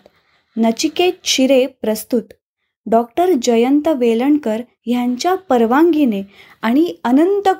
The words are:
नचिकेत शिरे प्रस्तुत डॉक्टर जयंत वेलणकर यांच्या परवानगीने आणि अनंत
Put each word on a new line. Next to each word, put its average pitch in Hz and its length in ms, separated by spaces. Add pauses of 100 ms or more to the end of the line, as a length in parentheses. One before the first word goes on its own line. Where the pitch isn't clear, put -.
(560)
नचिकेत 302 560 (120)
शिरे 262 420
प्रस्तुत 220 560 (640)
डॉक्टर 240 440 (120)
जयंत 262 460
वेलणकर 240 720 (260)
यांच्या 247 480
परवानगीने 262 880 (400)
आणि 302 320 (100)
अनंत 370 440 (120)